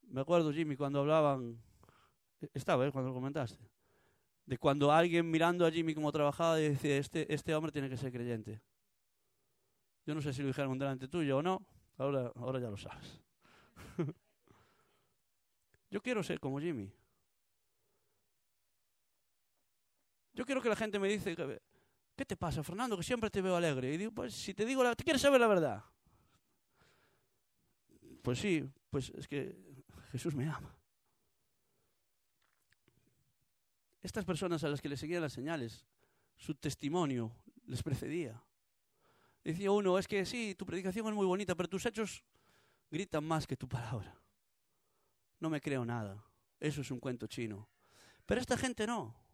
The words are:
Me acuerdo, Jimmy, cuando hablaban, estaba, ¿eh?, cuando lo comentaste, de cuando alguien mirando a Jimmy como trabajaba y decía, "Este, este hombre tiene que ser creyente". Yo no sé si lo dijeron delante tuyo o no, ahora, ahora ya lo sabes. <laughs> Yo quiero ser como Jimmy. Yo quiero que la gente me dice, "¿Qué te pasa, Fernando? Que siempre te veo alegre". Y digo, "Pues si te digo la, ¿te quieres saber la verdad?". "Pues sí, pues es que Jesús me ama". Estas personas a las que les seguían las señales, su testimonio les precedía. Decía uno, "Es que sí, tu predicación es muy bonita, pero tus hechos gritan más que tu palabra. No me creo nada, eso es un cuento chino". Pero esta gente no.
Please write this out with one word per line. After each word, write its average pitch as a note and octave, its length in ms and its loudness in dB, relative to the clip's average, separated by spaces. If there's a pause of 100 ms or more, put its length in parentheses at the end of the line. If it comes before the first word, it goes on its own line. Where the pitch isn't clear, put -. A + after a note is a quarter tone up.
Me C3 180 -6
acuerdo, D#3+ 320 4
Jimmy, D3+ 240 0
cuando C#3+ 220 0
hablaban, C#3 600 4 (920)
estaba, C3+ 340 2
¿eh?, C#3+ 40 -2
cuando C3 180 -4
lo B2+ 60 -6
comentaste, C3 540 -6 (760)
de B2+ 120 -4
cuando C#3+ 340 6
alguien E3+ 380 6
mirando E3+ 360 4
a E3 60 6
Jimmy D#3+ 220 0
como D3+ 180 0
trabajaba D#3 500 4
y D3+ 80 4
decía, C#3 280 2
"Este, D3 360 -2
este D#3 220 -2
hombre D#3 160 -2
tiene C#3 180 -4
que B2+ 80 -6
ser C3 140 -4
creyente". A#2 500 -6 (1400)
Yo D3 100 -4
no D#3 60 -4
sé C#3+ 100 -2
si C3+ 100 -4
lo C#3+ 60 0
dijeron C3 300 -2
delante C3+ 300 -4
tuyo C#3 300 2
o C#3+ 40 4
no, F#3 240 0 (320)
ahora, C3 380 0
ahora B2+ 240 -4
ya B2 100 -4
lo G2+ 80 -8
sabes. - 440 -14 (540)
<laughs> - 400 -6 (1700)
Yo G3 120 -6
quiero A3+ 220 -2
ser D#3+ 160 -4
como C3+ 200 -4
Jimmy. C#3 300 -4 (3500)
Yo B3 120 -6
quiero C4 160 -2
que A#3+ 80 2
la G#3 60 4
gente G#3 240 -2
me G3 100 2
dice, G3 260 0 (800)
"¿Qué C4+ 100 -6
te F#3 120 -6
pasa, D3+ 260 -2
Fernando? G#3+ 320 -2
Que E3+ 80 -4
siempre A3+ 260 0
te G3 120 -2
veo F#3 160 4
alegre". C#3+ 360 2
Y D#3+ 40 -2
digo, G#3+ 140 -4
"Pues A3 220 -6
si - 200 -8
te G#3+ 120 0
digo C4 180 2
la, A#3+ 120 4
¿te - 80 -10
quieres C#4+ 180 6
saber C#4 200 10
la A#3 60 8
verdad?". D#3 360 4 (2500)
"Pues B2+ 160 0
sí, D#3 300 2 (200)
pues C3 200 -2
es - 180 -12
que C#3 400 -6 (440)
Jesús D3 240 -4
me C#3 120 -2
ama". - 260 -8 (3250)
Estas F#3+ 240 -6
personas E3+ 380 0
a D#3 60 0
las C#3+ 120 -2
que D3+ 80 -6
les C#3 100 -6
seguían E3+ 220 -4
las D3 120 -4
señales, C3 520 -6 (500)
su - 200 -8
testimonio C#3 800 -2 (300)
les B2+ 180 -8
precedía. C3+ 580 -4 (1000)
Decía F#3+ 280 0
uno, G3 260 6
"Es F#3+ 100 0
que G3 180 0
sí, A3 300 -4
tu F#3+ 100 -10
predicación F#3+ 420 -4
es G#3+ 60 -2
muy G3+ 120 2
bonita, F#3 300 0
pero F3 140 -2
tus F#3+ 160 -4
hechos A3 380 -4 (640)
gritan D#3+ 340 -4
más D#3+ 220 0
que - 120 -4
tu - 100 -10
palabra. A#2 520 -6 (1200)
No D#3+ 100 -2
me D3+ 120 -2
creo C3 240 -2
nada, G#2+ 400 -4 (340)
eso D3 220 -4
es B2+ 100 -6
un B2+ 80 -6
cuento A#2+ 280 -6
chino". G#2+ 420 -8 (560)
Pero A#3+ 160 2
esta B3+ 160 0
gente A#3 300 -2
no. F#3 280 -4 (180)